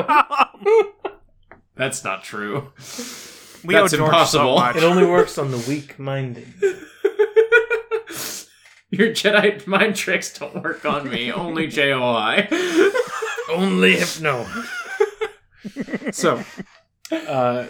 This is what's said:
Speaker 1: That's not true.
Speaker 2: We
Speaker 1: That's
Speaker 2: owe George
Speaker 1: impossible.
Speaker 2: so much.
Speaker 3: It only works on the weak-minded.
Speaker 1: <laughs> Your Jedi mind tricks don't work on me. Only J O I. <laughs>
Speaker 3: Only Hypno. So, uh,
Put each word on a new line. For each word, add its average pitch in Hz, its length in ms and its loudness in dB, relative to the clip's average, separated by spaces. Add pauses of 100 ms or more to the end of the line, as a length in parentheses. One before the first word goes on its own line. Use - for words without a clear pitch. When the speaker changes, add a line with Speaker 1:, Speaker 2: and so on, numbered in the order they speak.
(1800)
Speaker 1:
That's 127 280 -4
not 95 200 -6
true. 107 500 -8 (920)
Speaker 2:
We 175 120 0
Speaker 1:
That's 196 180 4
Speaker 2:
owe 147 40 2
George 156 120 2
Speaker 1:
impossible. 151 480 4
Speaker 2:
so 165 40 6
much. 123 140 2
Speaker 3:
It 160 80 2
only 180 220 6
works 175 320 2
on 139 140 -2
the 117 160 -4
weak-minded. 135 880 -8
Speaker 1:
<laughs> - 60 -8 (2250)
Your 202 200 2
Jedi 208 580 2
mind 196 280 2
tricks - 420 -4
don't 180 260 -12
work 160 200 -8
on 143 260 -2
me. 120 220 -4
Only 160 360 -4
J 139 260 0
O 131 100 0
I. 120 460 0
<laughs> 392 1000 -2
Speaker 3:
Only 185 460 2
Hypno. 156 500 -4 (1600)
So, 160 320 -2 (680)
uh, 123 580 -2